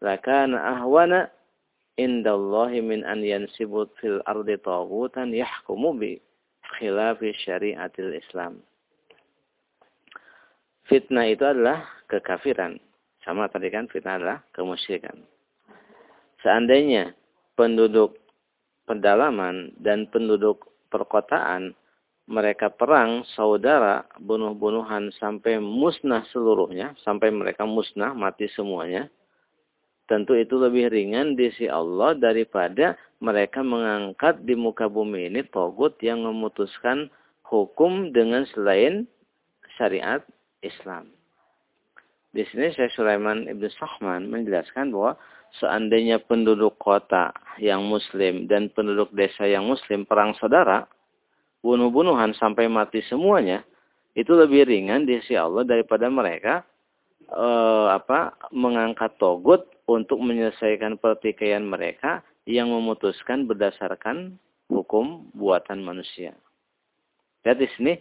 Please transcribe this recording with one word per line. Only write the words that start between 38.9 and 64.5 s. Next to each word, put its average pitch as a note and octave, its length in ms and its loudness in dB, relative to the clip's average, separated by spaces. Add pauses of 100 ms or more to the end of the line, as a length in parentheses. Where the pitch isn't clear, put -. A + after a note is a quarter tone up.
syariat G#2+ 480 -2 (320)
Islam. F2+ 480 -14 (1300)
Di G#2 160 -4
sini D3 240 -2
Syekh B2 240 -2
Sulaiman G#2+ 480 0
Ibnu G#2 320 -8
Sahman G2 560 -8
menjelaskan A2+ 560 -4
bahwa A2 320 -2 (400)
seandainya A2+ 560 2
penduduk A2 640 2
kota G2 480 2 (320)
yang G2+ 240 0
muslim F#2+ 640 -2
dan G#2 240 2
penduduk G#2 400 0
desa G2 320 0
yang G2+ 240 2
muslim G#2 400 -4
perang G#2+ 320 4
saudara, A#2+ 480 4 (720)
bunuh-bunuhan A#2+ 800 2
sampai A2+ 320 2
mati G#2+ 320 -2
semuanya, C3 560 0 (560)
itu A#2+ 160 2
lebih C#3+ 320 8
ringan A2+ 400 2
di B2 160 0
sisi A#2 160 -2
Allah E2+ 320 0
daripada A2+ 400 2
mereka, A#2 560 -2 (640)
eh, A2+ 640 2
apa, C3+ 400 0 (160)
mengangkat A2+ 720 -2
togut G2 480 4 (160)
untuk A2+ 400 0
menyelesaikan A2 720 -2
pertikaian G#2+ 720 0
mereka F#2 560 -6 (240)
yang A#2+ 240 0
memutuskan A2+ 720 -2
berdasarkan A2 960 -4 (320)